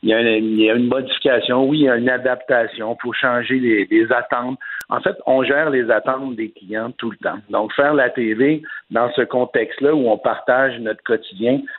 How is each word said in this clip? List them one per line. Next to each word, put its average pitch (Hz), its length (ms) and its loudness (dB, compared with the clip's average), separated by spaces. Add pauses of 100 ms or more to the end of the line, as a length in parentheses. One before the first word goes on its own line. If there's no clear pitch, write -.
il 110 80 0
y - 20 4
a 113 80 2
une, 110 240 2
il 107 160 0
y 107 100 6
a 110 40 2
une 120 140 2
modification. 131 760 0
Oui, 147 140 2
il 151 60 4
y 135 40 6
a 120 80 4
une 120 140 0
adaptation. 123 920 -2
Faut 120 140 -6
changer 123 460 0
les, 110 300 2
les 113 220 4
attentes. 123 460 -2 (320)
En 123 100 -2
fait, - 240 -2
on 131 180 2
gère 143 280 0
les 123 200 2
attentes 131 460 0
des 110 140 -6
clients 107 480 -8
tout 117 140 -6
le - 40 -16
temps. 92 220 -6 (100)
Donc, 107 240 -2
faire 147 220 2
la 131 160 2
T 110 240 -2
V 143 260 2 (300)
dans 120 240 0
ce 135 80 2
contexte-là 127 720 0
où 127 160 2
on 104 80 2
partage 127 640 0
notre 107 240 -6
quotidien, 113 560 -2 (180)